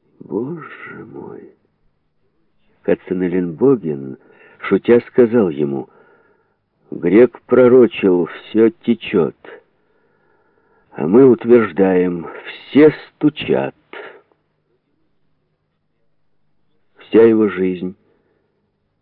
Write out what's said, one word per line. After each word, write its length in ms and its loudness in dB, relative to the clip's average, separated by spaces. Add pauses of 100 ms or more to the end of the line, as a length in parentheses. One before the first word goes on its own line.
(200)
Боже 880 -12
мой! 500 -20 (1300)
Катцанеленбоген, 1400 -4 (400)
шутя, 480 0
сказал 420 0
ему: 400 -6 (1040)
«Грек 560 0
пророчил, 800 2
всё 420 -2
течёт. 680 -4 (1600)
А 160 -6
мы 200 6
утверждаем, 1000 0 (180)
все 460 0
стучат». 840 -6 (3250)
Вся 240 2
его 260 4
жизнь, 460 -6 (1040)